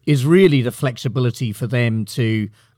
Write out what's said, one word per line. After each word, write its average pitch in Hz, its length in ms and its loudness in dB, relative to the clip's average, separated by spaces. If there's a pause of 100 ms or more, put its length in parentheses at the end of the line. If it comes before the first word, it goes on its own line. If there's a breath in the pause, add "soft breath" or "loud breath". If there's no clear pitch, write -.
is 139 180 2
really 160 380 6
the 117 80 -2
flexibility 123 800 -4
for - 160 -8
them 113 380 0
to 110 440 -2 (280 soft breath)